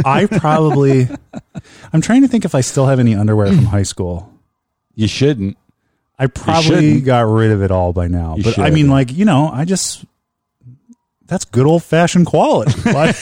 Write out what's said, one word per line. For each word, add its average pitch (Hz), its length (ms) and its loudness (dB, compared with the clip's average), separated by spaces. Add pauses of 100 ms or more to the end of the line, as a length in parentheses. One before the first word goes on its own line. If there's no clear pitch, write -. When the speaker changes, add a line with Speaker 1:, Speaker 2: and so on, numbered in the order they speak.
Speaker 1:
I 143 220 2
probably, 143 800 0 (460)
Speaker 2:
<laughs> - 400 -14
Speaker 1:
I'm 160 80 2
trying 240 200 2
to 269 60 4
think 233 180 -2
if 156 100 -4
I 135 60 2
still 135 240 -2
have 135 140 2
any 117 160 2
underwear 107 320 0
from 139 180 4
high 101 180 0
school. 87 480 -8 (640)
Speaker 2:
You 110 120 -2
shouldn't. 110 500 -2 (600)
Speaker 1:
I 135 100 -2
probably 165 420 -2
Speaker 2:
shouldn't. 151 360 2
Speaker 1:
got 123 160 2
rid 110 300 2
of 101 100 0
it 95 100 0
all 90 200 0
by 87 160 -2
now. 85 300 -4
Speaker 2:
You 101 60 -4
Speaker 1:
But 113 160 -2
I 101 80 0
Speaker 2:
should. 156 60 2
Speaker 1:
mean, 151 160 2
like, 135 220 0
you 180 140 -2
know, 151 260 2
I 135 140 -4
just, - 400 -6 (1200)
that's - 180 -6
good 127 220 0
old 160 180 2
fashioned 170 440 2
quality. 160 540 0
Speaker 2:
<laughs> - 100 -14
Speaker 1:
Why 160 160 2 (140)